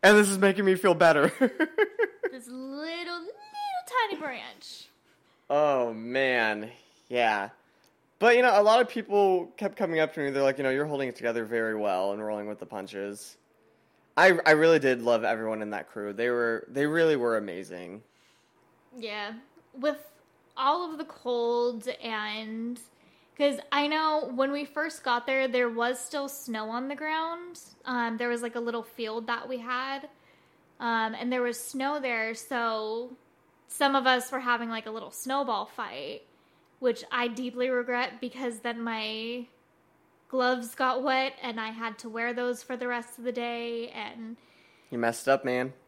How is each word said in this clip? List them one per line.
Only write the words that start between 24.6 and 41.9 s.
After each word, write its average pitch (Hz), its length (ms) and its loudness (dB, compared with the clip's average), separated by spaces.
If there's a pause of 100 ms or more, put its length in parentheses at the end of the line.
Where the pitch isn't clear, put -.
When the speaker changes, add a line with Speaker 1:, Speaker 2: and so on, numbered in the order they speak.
Speaker 2:
first 311 400 -6
got 240 200 0
there, 269 220 0
there 247 220 0
was 233 300 -2
still 277 280 -6
snow 220 420 -8
on 247 200 -6
the 285 60 -6
ground. 330 640 -6 (260)
Um, 233 320 -2
there 240 120 -2
was, 240 120 -2
like, 233 140 -8
a 240 60 -4
little 233 220 -4
field 226 440 -8
that 240 220 -4
we 254 100 -6
had, 262 480 -6 (720)
um, 226 340 0
and 240 180 -4
there 254 100 0
was 240 200 -2
snow 277 380 -4
there, 226 340 -2
so 226 840 -4 (520)
some 277 280 2
of 262 120 4
us 247 240 2
were 262 80 -4
having, 233 300 0
like, 226 180 -6
a 220 40 -10
little 220 200 -10
snowball 247 540 -4
fight, 147 580 -10 (560)
which 233 320 0
I 247 160 0
deeply 247 420 -4
regret 247 520 -2
because 247 400 -8
then 233 200 -6
my 226 640 -6 (840)
gloves 247 440 0
got 254 300 0
wet 262 300 0 (100)
and 233 180 -6
I 220 80 -6
had 226 300 -8